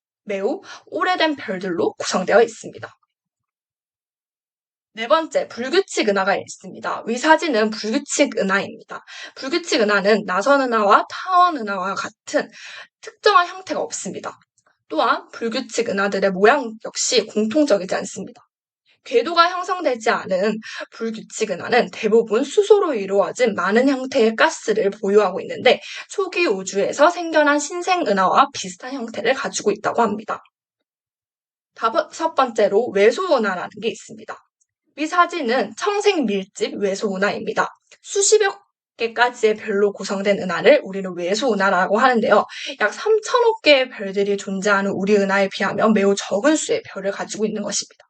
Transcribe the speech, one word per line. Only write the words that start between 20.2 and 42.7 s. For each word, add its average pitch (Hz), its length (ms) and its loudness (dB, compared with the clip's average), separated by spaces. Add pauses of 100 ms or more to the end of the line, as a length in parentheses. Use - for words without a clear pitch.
불규칙 220 640 -6
은하는 180 400 0
대부분 220 500 2
수소로 392 520 4
이루어진 196 600 0
많은 202 340 2
형태의 262 460 0
가스를 220 560 0
보유하고 196 520 0
있는데 185 380 0 (300)
초기 359 360 -2
우주에서 196 640 0
생겨난 311 500 2
신생 349 480 -2
은하와 196 440 2
비슷한 254 400 -12
형태를 240 420 -4
가지고 - 360 -4
있다고 - 320 0
합니다. 214 400 -4 (1300)
다섯 233 600 -2
번째로 226 540 2
외소 247 480 4
은하라는 190 340 -2 (100)
게 220 80 -6
있습니다. 220 480 -12 (640)
이 311 60 -4
사진은 302 680 0
청색 392 500 2
밀집 202 500 -4
외소 196 400 -2
은하입니다. 196 520 -2 (340)
수십여 403 580 2 (380)
개까지의 226 580 0
별로 202 380 -2
구성된 196 460 -2
은하를 185 440 4
우리는 190 320 -8
외소 208 380 -2
은하라고 190 440 2
하는데요. 233 460 4 (360)